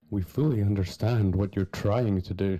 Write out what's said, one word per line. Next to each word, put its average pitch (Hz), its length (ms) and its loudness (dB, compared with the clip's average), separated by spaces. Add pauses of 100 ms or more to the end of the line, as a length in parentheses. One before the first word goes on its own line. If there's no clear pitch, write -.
(100)
We 101 120 -2
fully 127 400 0
understand 101 720 0
what 95 220 0
you're 98 100 2
trying 104 560 0
to - 120 -6
do. 95 260 0